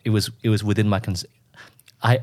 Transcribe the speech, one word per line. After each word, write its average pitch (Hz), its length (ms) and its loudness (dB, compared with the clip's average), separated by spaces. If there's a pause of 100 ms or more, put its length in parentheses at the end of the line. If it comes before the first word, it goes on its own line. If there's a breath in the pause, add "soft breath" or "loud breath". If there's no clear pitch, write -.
it 113 60 -2
was, 107 180 0 (140)
it 113 60 0
was 107 140 0
within 104 240 0
my 98 120 0
cons-, 92 260 -6 (800 loud breath)
I, 113 200 4